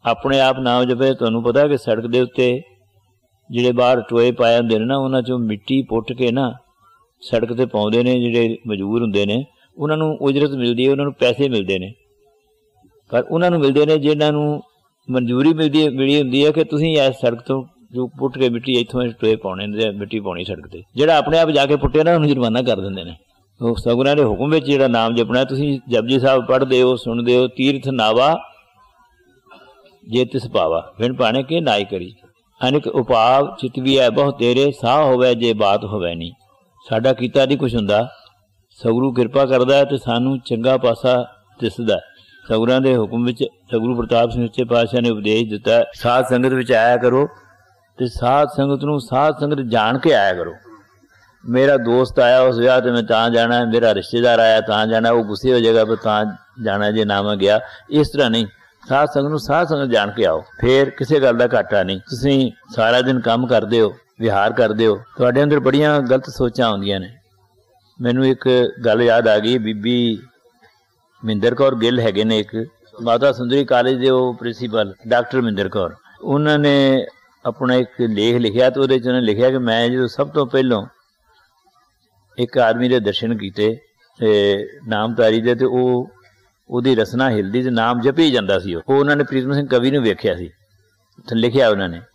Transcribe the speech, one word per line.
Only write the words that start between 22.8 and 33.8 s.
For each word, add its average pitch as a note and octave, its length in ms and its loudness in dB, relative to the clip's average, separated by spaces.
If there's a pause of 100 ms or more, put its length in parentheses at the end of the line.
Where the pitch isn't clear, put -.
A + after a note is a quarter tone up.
ਨੇ। E2 120 -16 (460)
ਉਹ A#2 140 -2
ਸਤਿਗੁਰਾਂ B2+ 400 0
ਦੇ D3 80 4
ਹੁਕਮ A2 260 -2
ਵਿੱਚ D3+ 160 0
ਜਿਹੜਾ C#3 220 2
ਨਾਮ A#2 280 0
ਜਪਣਾ, A#2 280 0
ਤੁਸੀਂ C3+ 360 -4 (100)
ਜਪਜੀ A#2+ 300 0
ਸਾਹਿਬ C3 260 2
ਪੜ੍ਹਦੇ C3 360 2
ਹੋ, B2+ 140 4
ਸੁਣਦੇ A#2+ 420 0
ਹੋ, B2+ 100 2
"ਤੀਰਥ C3 400 -2
ਨਾਵਾ B2 540 0 (1700)
ਜੇ B2 160 0
ਤਿਸ B2 220 -8
ਪਾਵਾ, E2 520 -2
ਬਿਨ B2 140 -2
ਭਾਣੇ B2+ 300 0
ਕੇ D#3+ 180 -4
ਨਾਹੀ G#2 240 0
ਕਰੀ। F#2 300 -10 (520)
ਅਨੇਕ C#3+ 200 0
ਉਪਾਵ B2+ 680 2
ਚਿਤਵੀਐ C3 540 0